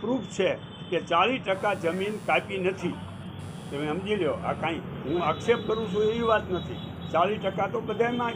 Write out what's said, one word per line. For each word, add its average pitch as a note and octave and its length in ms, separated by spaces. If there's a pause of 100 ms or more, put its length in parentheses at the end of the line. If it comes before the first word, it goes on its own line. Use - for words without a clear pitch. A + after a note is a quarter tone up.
proof B3 140
છે F3 360 (360)
કે E3 100
ચાલીસ F#3 420
ટકા F#3+ 320
જમીન F#3+ 520
કાપી F3 320
નથી. F3+ 360 (760)
તમે C#3+ 180
સમજી F#3+ 280
લો, D#3 160
આ A#2 200
કાંઈ D#3 280 (240)
હું E3+ 180
આક્ષેપ E3 440
કરું G#3+ 280
છું G#3+ 80
એવી A3+ 200
વાત G#3+ 280
નથી. D#3 260 (360)
ચાલીસ F#3+ 280
ટકા F#3+ 260
તો A3 140
બધામાં A#3 560